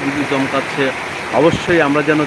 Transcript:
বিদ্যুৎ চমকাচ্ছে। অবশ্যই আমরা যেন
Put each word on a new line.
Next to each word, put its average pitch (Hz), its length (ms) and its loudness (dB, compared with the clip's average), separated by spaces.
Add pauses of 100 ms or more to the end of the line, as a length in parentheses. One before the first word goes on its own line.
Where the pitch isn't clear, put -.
বিদ্যুৎ 139 240 -2
চমকাচ্ছে। 135 640 -2 (420)
অবশ্যই 160 480 4
আমরা 147 200 2
যেন 151 260 2